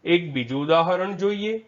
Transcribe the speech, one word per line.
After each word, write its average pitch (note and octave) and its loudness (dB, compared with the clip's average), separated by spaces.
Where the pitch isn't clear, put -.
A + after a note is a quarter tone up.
એક E3+ 2
બીજું C3 -4
ઉદાહરણ F3+ 2
જોઈએ. G#3 -2